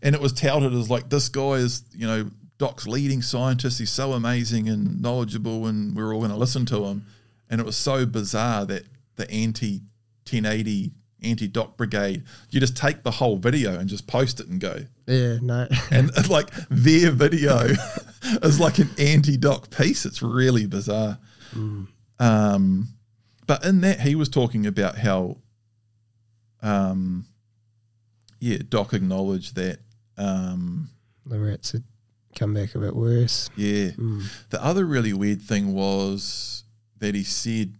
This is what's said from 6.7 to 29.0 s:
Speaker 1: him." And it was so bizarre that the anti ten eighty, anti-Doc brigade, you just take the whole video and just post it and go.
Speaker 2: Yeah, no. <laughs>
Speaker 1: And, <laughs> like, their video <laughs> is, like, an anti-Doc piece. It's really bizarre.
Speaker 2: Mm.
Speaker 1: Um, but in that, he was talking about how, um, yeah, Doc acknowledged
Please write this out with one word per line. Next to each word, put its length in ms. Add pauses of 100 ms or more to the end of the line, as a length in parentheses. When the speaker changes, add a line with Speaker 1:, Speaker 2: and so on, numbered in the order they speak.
Speaker 1:
him." 200 (420)
And 120
it 40
was 120
so 280
bizarre 600
that 180 (320)
the 140
anti 520 (440)
ten 180
eighty, 480 (300)
anti-Doc 560
brigade, 460 (260)
you 100
just 160
take 260
the 100
whole 260
video 400
and 100
just 180
post 340
it 80
and 120
go. 240 (220)
Speaker 2:
Yeah, 340
no. 280 (100)
<laughs> 120
Speaker 1:
And, 380
<laughs> 0
like, 220 (180)
their 440
video 460
<laughs> 640 (200)
is, 180
like, 180
an 200
anti-Doc 720
piece. 340
It's 180
really 440
bizarre. 520 (360)
Speaker 2:
Mm. 320 (320)
Speaker 1:
Um, 680 (580)
but 180
in 180
that, 180
he 140
was 140
talking 380
about 300
how, 400 (1300)
um, 640 (1120)
yeah, 180 (100)
Doc 260
acknowledged 640